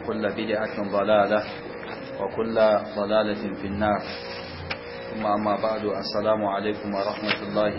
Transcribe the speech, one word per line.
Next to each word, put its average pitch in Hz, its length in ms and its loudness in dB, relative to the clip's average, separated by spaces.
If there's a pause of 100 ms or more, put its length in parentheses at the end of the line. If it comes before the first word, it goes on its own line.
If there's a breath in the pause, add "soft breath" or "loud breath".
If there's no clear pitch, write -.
وكل 107 260 -2
بدعة 107 460 -2 (160)
ضلالة، 101 520 4 (800)
وكل 113 340 -2 (400)
ضلالة 104 580 0
في 101 140 -6
النار. 98 340 0 (1120)
ثم 107 120 -4
أما 104 360 2
بعد، 110 240 0
السلام 104 600 2
عليكم 101 480 0
ورحمة 104 540 0
الله 104 320 2